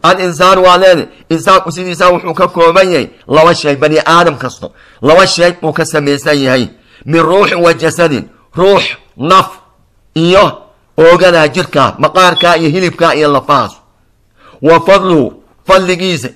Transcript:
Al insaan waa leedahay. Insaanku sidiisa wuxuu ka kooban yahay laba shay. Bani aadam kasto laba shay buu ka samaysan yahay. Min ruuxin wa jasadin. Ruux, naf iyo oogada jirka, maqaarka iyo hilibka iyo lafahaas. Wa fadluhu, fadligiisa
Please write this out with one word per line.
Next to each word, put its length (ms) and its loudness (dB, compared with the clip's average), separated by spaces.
Al 160 0
insaan 400 0
waa 180 4
leedahay. 300 2
Insaanku 420 0
sidiisa 380 -2
wuxuu 240 -2
ka 140 0
kooban 440 2
yahay 180 -2
laba 280 2
shay. 200 -4
Bani 300 0
aadam 320 0
kasto 340 -12
laba 260 4
shay 240 0
buu 120 -4
ka 120 -4
samaysan 540 -2
yahay. 280 -2
Min 160 0
ruuxin 420 0
wa 100 4
jasadin. 500 -2
Ruux, 280 2
naf 300 0
iyo 360 2
oogada 500 4
jirka, 520 -2
maqaarka 580 0
iyo 120 -2
hilibka 460 -2
iyo 160 0
lafahaas. 400 -2
Wa 240 4
fadluhu, 480 2
fadligiisa 680 -2